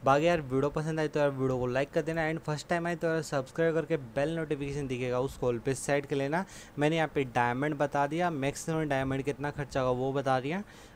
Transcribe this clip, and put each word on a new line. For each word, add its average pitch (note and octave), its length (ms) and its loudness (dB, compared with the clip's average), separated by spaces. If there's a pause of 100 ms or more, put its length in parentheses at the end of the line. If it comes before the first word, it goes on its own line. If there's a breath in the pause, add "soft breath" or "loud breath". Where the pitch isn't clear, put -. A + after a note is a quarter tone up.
बाकी C#3+ 220 6
यार, F3 140 4
video C3+ 300 0
पसंद D#3 300 -2
आए D#3 80 0
तो D3+ 120 0
यार, C#3+ 100 4
video C3 280 0
को B2 80 0
like B2+ 240 0
कर E3 120 0
देना, D#3+ 280 -2
and D#3+ 100 -4
first D3+ 280 -4
time E3+ 180 0
आए F3 100 -2
तो E3 100 -4
यार, D#3+ 160 0
subscribe D3+ 520 0
करके D#3 220 2
bell C#3 400 -2
notification C#3+ 500 -2
दिखेगा, B2+ 340 0
उस C3+ 160 -2
call B2 220 0
पे C3 160 0
side C#3+ 320 0
कर D3 100 -2
लेना। D3 280 0 (340 loud breath)
मैंने D3+ 180 4
यहाँ D#3 180 2
पे C#3+ 100 2
diamond B2+ 540 2
बता C#3+ 280 2
दिया, E3 240 0
maximum D3+ 580 -2
diamond C3+ 340 0
कितना C#3+ 280 -4
खर्चा C#3 300 -4
होगा B2+ 200 2
वो C3 120 0
बता C3+ 280 2
दिया। E3 220 -4 (340 loud breath)